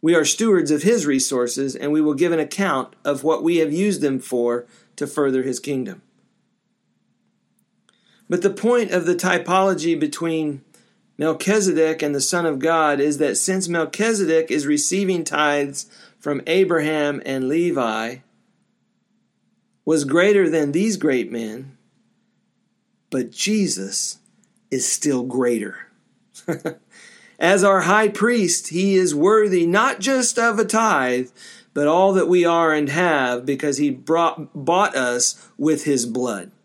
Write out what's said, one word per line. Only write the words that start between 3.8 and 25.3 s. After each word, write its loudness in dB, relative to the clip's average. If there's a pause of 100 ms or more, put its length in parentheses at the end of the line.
them 0
for -2 (300)
to -6
further 0
his -4
kingdom. -6 (2250)
But -2
the 2
point 0
of 0
the 2
typology 0
between -4 (560)
Melchizedek 0
and -2
the -2
Son -2
of -2
God 2
is 0
that 0
since -2
Melchizedek 0
is -2
receiving 0
tithes -2 (320)
from -6
Abraham 0
and -4
Levi, -2 (1700)
was 2
greater 4
than 0
these -2
great 0
men, -10 (1300)
but -4
Jesus -4 (540)
is -4
still -2
greater. -2 (580)